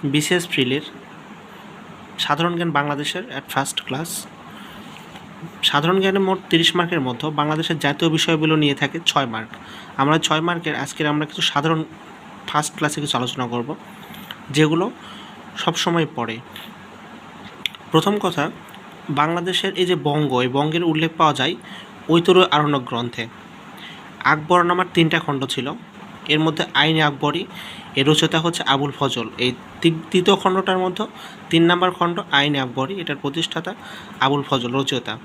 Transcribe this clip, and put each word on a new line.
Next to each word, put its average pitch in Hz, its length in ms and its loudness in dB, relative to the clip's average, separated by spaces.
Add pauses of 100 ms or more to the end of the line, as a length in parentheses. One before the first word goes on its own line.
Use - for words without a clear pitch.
বিসিএস 151 440 2
প্রিলির 135 340 0 (1400)
সাধারণ 170 360 0
জ্ঞান 170 160 0
বাংলাদেশের 147 520 -2
at 139 340 -8
first 139 200 -2 (100)
class। 143 400 -6 (1400)
সাধারণ 165 380 2
জ্ঞানে 190 180 2
মোট 190 200 2 (120)
তিরিশ 165 260 4
মার্কের 170 240 2
মধ্যে 127 300 -2
বাংলাদেশের 151 480 0
জাতীয় 147 320 2
বিষয়গুলো 156 460 2
নিয়ে 147 180 4
থাকে 147 320 -2
ছয় 139 200 2
মার্ক। 113 220 -8 (480)
আমরা 147 220 4
ছয় 156 220 2
মার্কের 165 360 -2
আজকের 139 300 -4
আমরা 147 200 0
কিছু - 160 -6
সাধারণ 160 420 2 (600)
ফার্স্ট - 300 -2
ক্লাসে 151 240 -2
কিছু 139 180 -2
আলোচনা 123 280 -2
করব, 120 280 -4 (760)
যেগুলো 156 400 4 (680)
সবসময় 170 500 0 (100)
পড়ে। 113 220 -4 (1500)
প্রথম 190 280 4
কথা, 165 320 -2 (600)
বাংলাদেশের 175 680 0
এই 180 80 4
যে 180 80 2
বঙ্গ, 147 460 0
এই 127 80 2
বঙ্গের 151 360 0
উল্লেখ 160 340 2
পাওয়া 151 160 4
যায় 135 200 0 (560)
ঐতর 175 400 8
আরণ্যক 147 360 2
গ্রন্থে। 120 400 -6 (1000)
আকবরনামার 175 680 4
তিনটা 165 260 6
খণ্ড 135 260 -2
ছিল, 135 260 -4 (560)
এর 151 120 4
মধ্যে 156 240 2 (100)
আইনে 156 280 4
আকবরী, 147 420 0 (500)
এর 135 140 4
রচয়িতা 160 320 4
হচ্ছে 170 220 -2
আবুল 139 360 2
ফজল। 127 300 -2 (100)
এই 123 140 2 (280)
তি-, 165 120 4 (180)
তৃতীয় 180 260 4
খণ্ডটার 190 420 0
মধ্যে 185 280 -2 (440)
তিন 165 200 6
নম্বর 180 200 4
খণ্ড 175 300 0 (120)
আইনে 143 280 4
আকবরী, 131 400 -4
এটার 147 160 -4
প্রতিষ্ঠাতা 160 580 -4 (460)
আবুল 139 220 4
ফজল 123 300 0
রচয়িতা 131 520 2